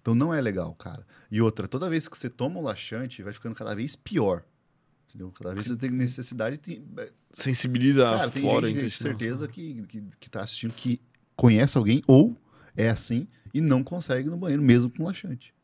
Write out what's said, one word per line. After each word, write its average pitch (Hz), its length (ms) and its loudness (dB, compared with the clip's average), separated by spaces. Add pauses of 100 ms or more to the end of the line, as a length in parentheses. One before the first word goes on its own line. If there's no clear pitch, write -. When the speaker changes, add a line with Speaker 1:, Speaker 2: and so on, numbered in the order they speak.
Speaker 1:
Então 113 120 0
não 143 200 2
é 151 80 -2
legal, 92 340 -4
cara. - 300 -16 (260)
E 107 100 -2
outra, 110 240 0
toda 147 240 -6
vez 160 200 -4
que - 80 -18
você 127 120 -10
toma 156 300 -6
um 165 40 -8
laxante, 117 600 -10
vai 101 80 -10
ficando 110 240 -12
cada 110 180 -8
vez 117 220 -8
pior. 101 480 -2 (640)
Entendeu? 92 240 -18
Cada 92 240 -12
vez 107 120 -8
você 123 100 -6
tem 131 140 -6
necessidade 127 680 -6
de, 160 240 -14 (160)
é - 120 -12 (220)
Speaker 2:
Sensibiliza 127 800 2
a 113 80 2
Speaker 1:
Cara, 117 140 -2
tem 139 100 -6
Speaker 2:
flora 117 260 2
Speaker 1:
gente 110 80 -2
que, 107 60 -4
Speaker 2:
intestinal, 110 320 -6
Speaker 1:
certeza 117 340 -6
Speaker 2:
né? - 60 -14
Speaker 1:
que, 151 340 -14
que, 107 160 -14 (160)
que - 100 -20
tá - 120 -10
assistindo 113 320 -8
que 123 260 -4 (360)
conhece 117 420 6
alguém 117 280 4
ou 160 300 10 (400)
é 110 140 2
assim 117 380 -2 (260)
e 147 80 0
não 139 220 4
consegue 139 440 -4
ir 160 40 -4
no 170 60 -8
banheiro 160 240 -2
mesmo 123 280 6
com 135 160 -6
laxante. 165 480 -10 (100)